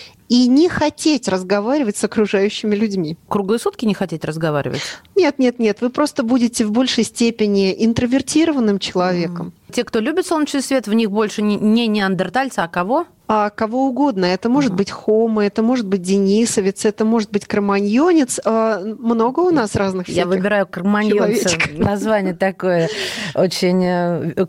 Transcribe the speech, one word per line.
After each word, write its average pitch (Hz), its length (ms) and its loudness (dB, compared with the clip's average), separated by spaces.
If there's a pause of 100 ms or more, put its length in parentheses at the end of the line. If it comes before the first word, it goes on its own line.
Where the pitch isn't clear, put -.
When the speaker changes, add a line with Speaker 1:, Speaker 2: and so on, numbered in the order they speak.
(300)
Speaker 1:
и 247 200 4
не 285 180 6
хотеть 302 640 0
разговаривать 202 680 0
с - 60 -6
окружающими 208 720 0
людьми. 196 420 -2 (120)
Speaker 2:
Круглые 208 300 0
сутки - 260 -4
не 208 80 2
хотеть 170 320 -4
разговаривать? 156 560 -2 (340)
Speaker 1:
Нет, 311 240 2
нет, 247 180 2
нет. 214 240 2
Вы 247 80 0
просто 285 340 -2
будете 233 420 2
в 214 60 -2
большей 240 340 2
степени 208 680 2 (120)
интровертированным 247 920 2
человеком. 180 680 -2
Speaker 2:
Мгм. - 60 -16 (200)
Те, 240 120 -2
кто - 160 -4
любит 320 260 -2
солнечный 294 340 -2
свет, 262 260 -2
в 208 60 -2
них 226 180 2
больше 214 300 -2
не, 208 140 0
не 220 320 2
неандертальца, 196 760 -2
а 165 40 -4
кого? 196 380 -2 (240)
Speaker 1:
А 214 200 2
кого 226 380 -2
угодно. 190 380 0
Это 185 240 0
может 262 220 2
Speaker 2:
Мгм. 180 60 -6
Speaker 1:
быть 196 140 -2
хомо, 220 540 0
это 202 180 0
может 240 240 0
быть 190 140 -2
денисовец, 196 800 0
это 214 220 0
может 220 260 0
быть 202 140 -4
кроманьонец. 214 1000 2
А, 220 360 0
много 226 600 0
у 359 120 4
нас 254 240 0
разных 185 340 -2
Speaker 2:
Я 165 40 -6
Speaker 1:
всяких 175 160 0
Speaker 2:
выбираю 190 380 0
кроманьонца. 208 840 0
Speaker 1:
человечков. 151 300 -2
Speaker 2:
Название 202 540 0
такое 180 560 0 (440)
очень, 185 500 2
э, 175 640 0